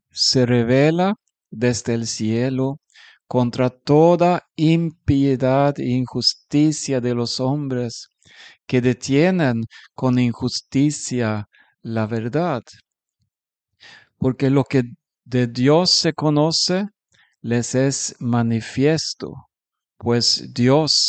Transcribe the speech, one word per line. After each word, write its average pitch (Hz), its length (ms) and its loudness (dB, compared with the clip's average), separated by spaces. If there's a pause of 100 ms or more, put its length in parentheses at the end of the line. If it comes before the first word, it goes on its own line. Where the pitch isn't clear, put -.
(120)
se - 340 2
revela 139 680 2 (340)
desde 120 460 -2
el 113 100 -4
cielo 127 720 -2 (480)
contra 123 460 0
toda 170 720 2 (120)
impiedad 143 1200 0
e 135 100 -4
injusticia 131 1120 -2
de 123 140 -2
los 120 240 -4
hombres 127 680 -4 (580)
que 127 140 0
detienen 135 800 0 (320)
con 123 240 0
injusticia 120 1300 -2 (340)
la 113 240 -4
verdad. 120 560 -4 (1600)
Porque 131 320 0
lo 139 120 2
que 127 200 0 (420)
de 123 220 -2
Dios 139 420 2
se - 240 0
conoce 156 720 0 (560)
les 117 320 -2
es 135 460 -2
manifiesto, 120 1160 -2 (640)
pues 120 560 -2
Dios 135 400 2 (160)